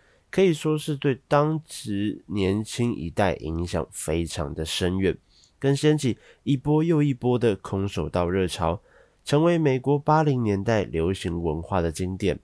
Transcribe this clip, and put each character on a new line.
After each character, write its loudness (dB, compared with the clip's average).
可 2
以 6
说 0
是 -4
对 0
当 2
时 -4
年 0
轻 -2
一 -6
代 0
影 -4
响 -4
非 -2
常 -6
的 -6
深 -2
远， 0
更 2
掀 0
起 -2
一 0
波 0
又 2
一 2
波 0
的 2
空 -4
手 -4
道 0
热 2
潮， -2
成 2
为 4
美 2
国 0
八 4
零 2
年 2
代 2
流 -2
行 -4
文 -2
化 -2
的 0
经 -4
典。 -2